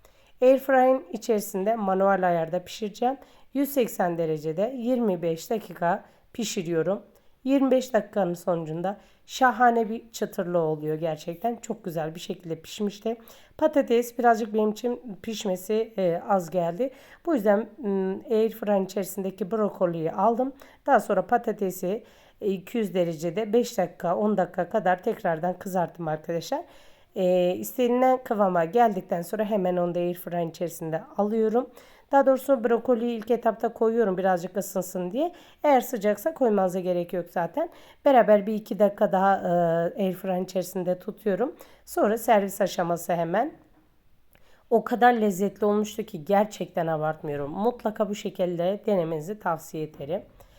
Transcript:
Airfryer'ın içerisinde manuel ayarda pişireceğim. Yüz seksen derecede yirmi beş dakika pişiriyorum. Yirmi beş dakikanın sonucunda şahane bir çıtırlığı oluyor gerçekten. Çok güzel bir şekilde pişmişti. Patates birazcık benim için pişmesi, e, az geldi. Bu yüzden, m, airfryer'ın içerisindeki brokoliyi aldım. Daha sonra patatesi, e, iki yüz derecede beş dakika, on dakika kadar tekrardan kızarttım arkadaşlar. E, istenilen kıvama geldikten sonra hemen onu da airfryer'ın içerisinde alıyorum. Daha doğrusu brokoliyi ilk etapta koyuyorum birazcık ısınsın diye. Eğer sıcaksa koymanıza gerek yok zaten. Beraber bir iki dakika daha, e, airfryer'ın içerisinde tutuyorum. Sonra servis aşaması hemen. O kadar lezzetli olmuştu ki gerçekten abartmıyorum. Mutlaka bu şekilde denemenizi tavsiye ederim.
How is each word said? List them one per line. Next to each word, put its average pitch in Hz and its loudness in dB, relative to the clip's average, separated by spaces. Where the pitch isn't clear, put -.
Airfryer'ın 262 6
içerisinde 208 -2
manuel 190 2
ayarda 170 0
pişireceğim. 240 -4
Yüz 285 -2
seksen 190 0
derecede 160 -2
yirmi 233 0
beş 165 -4
dakika 190 -2
pişiriyorum. 175 -2
Yirmi 269 2
beş 254 2
dakikanın 214 0
sonucunda 170 -4
şahane 233 2
bir 226 -10
çıtırlığı 180 -4
oluyor 156 -2
gerçekten. 170 -6
Çok 214 -12
güzel 160 -6
bir 175 -16
şekilde 160 -10
pişmişti. 214 -6
Patates 262 2
birazcık 226 4
benim 214 2
için 233 -6
pişmesi, 214 -4
e, 175 0
az 185 0
geldi. 175 -2
Bu 339 2
yüzden, 214 2
m, 196 -2
airfryer'ın 208 0
içerisindeki 190 -6
brokoliyi 175 -2
aldım. 226 0
Daha 262 6
sonra 190 0
patatesi, 208 -2
e, 208 -2
iki 190 -6
yüz 202 -2
derecede 175 -2
beş 240 2
dakika, 175 -2
on 214 2
dakika 180 -2
kadar 185 0
tekrardan 180 -2
kızarttım 175 -4
arkadaşlar. 165 -2
E, 180 4
istenilen 247 2
kıvama 190 2
geldikten 190 2
sonra 214 -4
hemen 185 0
onu 175 0
da 175 0
airfryer'ın 175 -2
içerisinde 160 -6
alıyorum. 220 0
Daha 277 6
doğrusu 262 4
brokoliyi 233 2
ilk 214 -6
etapta 226 0
koyuyorum 226 2
birazcık 185 0
ısınsın 185 -4
diye. 302 -2
Eğer 277 6
sıcaksa 208 -2
koymanıza 196 2
gerek 175 -2
yok 175 -4
zaten. 190 -4
Beraber 214 6
bir 220 -4
iki 208 -6
dakika 202 2
daha, 190 4
e, 196 -4
airfryer'ın 185 -2
içerisinde 180 -4
tutuyorum. 208 -4
Sonra 240 0
servis 208 2
aşaması 175 -2
hemen. 175 -2
O 226 4
kadar 247 4
lezzetli 202 0
olmuştu 208 0
ki 156 -14
gerçekten 196 0
abartmıyorum. 151 -4
Mutlaka 214 -2
bu 208 -6
şekilde 180 -2
denemenizi 170 -2
tavsiye 160 -6
ederim. 156 -8